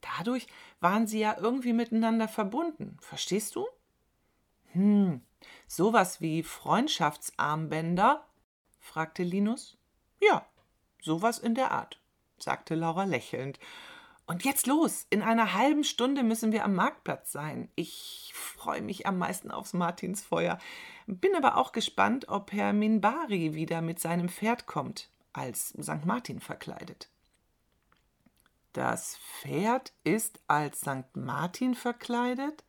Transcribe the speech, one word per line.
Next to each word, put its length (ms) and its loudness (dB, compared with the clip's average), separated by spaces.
Dadurch 460 -4
waren 260 4
sie 120 -2
ja 180 0
irgendwie 360 0
miteinander 540 2
verbunden, 720 -4
verstehst 560 -4
du?“ 100 -2
„Hm, 480 6
sowas 540 4
wie 220 0
Freundschaftsarmbänder?“ 1800 2
fragte 440 -4
Linus. 540 0
„Ja, 240 6
sowas 380 2
in 160 0
der 160 2
Art“, 280 -4
sagte 380 -4
Laura 300 0
lächelnd. 540 -4
„Und 180 -4
jetzt 220 0
los, 420 2
in 140 2
einer 300 4
halben 300 4
Stunde 380 0
müssen 300 2
wir 120 2
am 120 2
Marktplatz 560 -2
sein. 440 -8
Ich 600 -10
freue 480 -8
mich 240 -6
am 100 0
meisten 320 -4
aufs 240 -10
Martinsfeuer. 840 -2
Bin 280 2
aber 220 4
auch 140 2
gespannt, 580 0
ob 220 -4
Herr 200 0
Minbari 840 2
wieder 260 -2
mit 180 -4
seinem 300 0
Pferd 380 -2
kommt, 420 -6
als 360 -6
Sankt 360 -6
Martin 340 -2
verkleidet.“ 680 -14
„Das 440 -2
Pferd 760 -2
ist 440 0
als 340 -4
Sankt 360 -6
Martin 580 -4
verkleidet? 920 -4